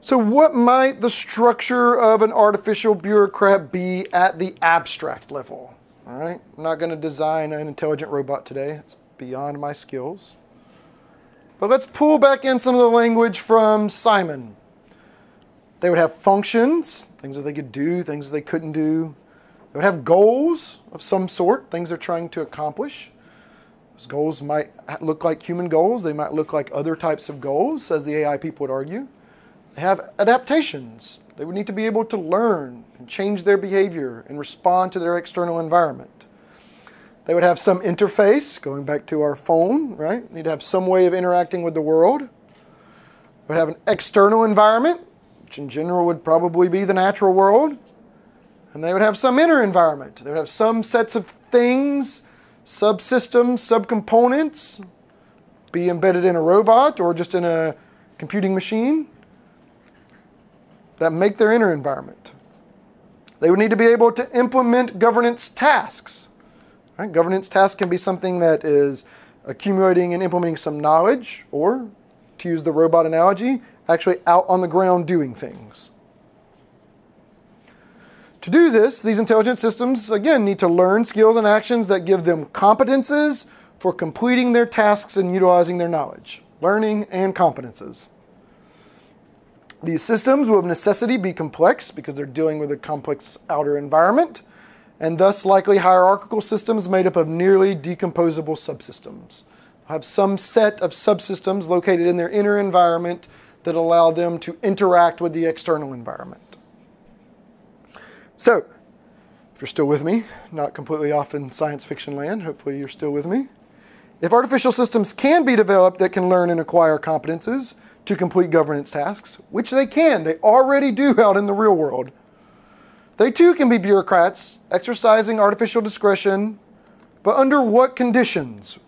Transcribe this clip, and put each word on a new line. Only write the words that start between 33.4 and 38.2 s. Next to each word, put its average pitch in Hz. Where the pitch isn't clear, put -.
their 202
behavior 175
and 143
respond 180
to 190
their 175
external 170
environment. 160
They 165
would 170
have 175
some 180
interface, 208